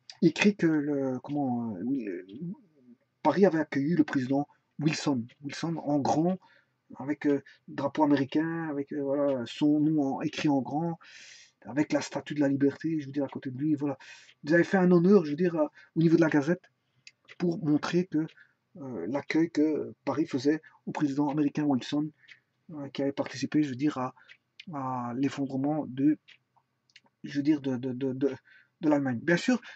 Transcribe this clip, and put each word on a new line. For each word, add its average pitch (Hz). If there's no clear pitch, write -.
écrit 202
que 175
le, 143
comment, 123
euh, 87
oui, 123
euh, 92
Paris 196
avait 160
accueilli 147
le 156
président 139
Wilson, 143
Wilson 156
en 147
grand, 160
avec, 143
euh, 143
drapeau 147
américain, 151
avec, 139
euh, 151
voilà, 139
son 151
nom 147
en, 135
écrit 139
en 139
grand, 156
avec 151
la -
statue -
de 147
la 139
liberté, 139
je 135
veux 135
dire, 143
à -
côté -
de 123
lui, 151
voilà. 139
Ils 147
avaient 170
fait 202
un 180
honneur, 180
je 147
veux 147
dire, 170
à, 214
au 165
niveau 165
de 160
la 160
Gazette, 151
pour 170
montrer 151
que, 156
euh, 135
l'accueil 143
que 143
Paris 143
faisait 143
au 180
président 143
américain 147
Wilson, 147
euh, 143
qui -
avait 139
participé, 139
je 143
veux 123
dire, 147
à, 127
à 127
l'effondrement 139
de, 139
je 143
veux 143
dire, 143
de, 131
de, 127
de, 131
de, 131
de 156
l'Allemagne. 139
Bien 170
sûr, 254